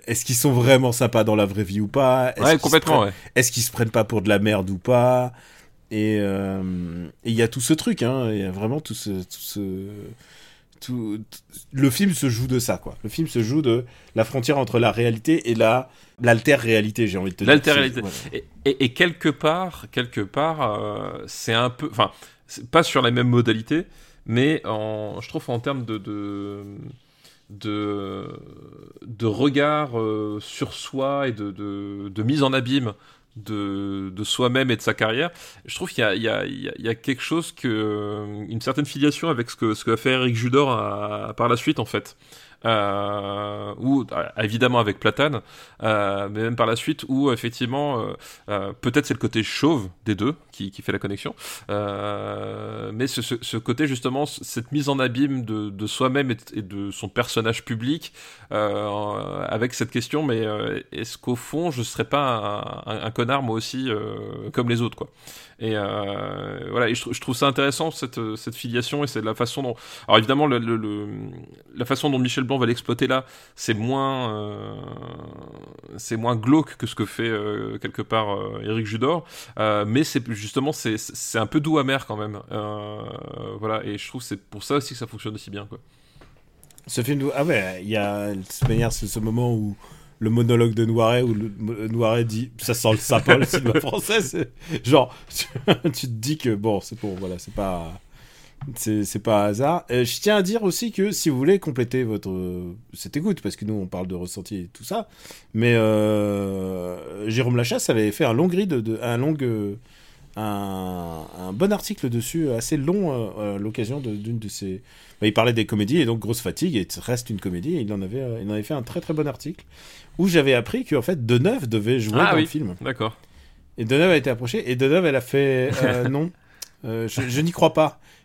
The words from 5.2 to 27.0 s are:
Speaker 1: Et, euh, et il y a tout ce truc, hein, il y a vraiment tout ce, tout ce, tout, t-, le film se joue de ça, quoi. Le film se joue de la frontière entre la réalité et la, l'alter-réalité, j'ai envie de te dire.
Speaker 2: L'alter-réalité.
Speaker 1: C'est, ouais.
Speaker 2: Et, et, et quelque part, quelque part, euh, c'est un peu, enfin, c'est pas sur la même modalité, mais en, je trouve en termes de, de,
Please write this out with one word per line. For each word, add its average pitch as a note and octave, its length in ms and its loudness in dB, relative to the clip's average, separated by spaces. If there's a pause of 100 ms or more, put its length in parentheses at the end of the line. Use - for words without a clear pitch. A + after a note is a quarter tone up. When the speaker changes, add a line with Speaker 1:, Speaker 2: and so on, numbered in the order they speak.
Speaker 1:
Et, G#2+ 300 2
euh, F#2 880 -2 (160)
et A#2+ 80 -4
il A#2 40 2
y A2+ 60 4
a A2+ 60 6
tout B2 140 -4
ce D#3 120 4
truc, F3 300 0
hein, B2 280 0
il G#2 80 0
y G2 40 0
a F#2+ 80 -2
vraiment A2 300 -2
tout A2+ 120 -10
ce, G#2+ 160 -8
tout F#2 140 -4 (160)
ce, F#2+ 480 -8 (920)
tout, A2 380 -6 (140)
t-, - 60 -20 (340)
le C3+ 180 6
film G3 240 2
se C#3 160 2
joue A#2+ 180 0
de B2+ 120 2
ça, G2+ 180 0
quoi. - 260 -12
Le G#2+ 60 -6
film E3 180 -2
se A#2+ 140 0
joue B2+ 220 2
de A#2+ 220 4 (300)
la A2 100 4
frontière C3+ 340 0
entre A#2+ 200 2
la A2+ 120 6
réalité A#2 580 2
et A#2 60 4
la, A#2 340 4 (320)
l'alter-réalité, A#2 880 4
j'ai F#2+ 100 -2
envie F#2+ 140 -2
de F2 60 -10
te G2 80 -2
dire. A#2 80 8
Speaker 2:
L'alter-réalité. C#3 480 4 (100)
Speaker 1:
C'est, - 220 -10
ouais. A2 100 -6 (220)
Speaker 2:
Et, C#3 40 6
et, C#3 160 2
et A#2+ 80 2
quelque E3+ 360 4
part, E3 640 -2
quelque A#2+ 300 -4
part, D3+ 400 -2
euh, G#2 640 -4
c'est - 280 -4
un A#2+ 180 2
peu, D3 180 -8
enfin, G#2 220 2 (340)
c'est - 240 -16
pas E3 140 8
sur C#3 180 2
la A#2+ 100 6
même B2 180 4
modalité, A#2+ 560 4 (420)
mais C3+ 380 2
en, G#2+ 560 -4
je - 80 -12
trouve D#3 200 -8
en A#2+ 100 -2
termes C3 260 -4
de, A2 120 -4
de, G2+ 640 -8 (880)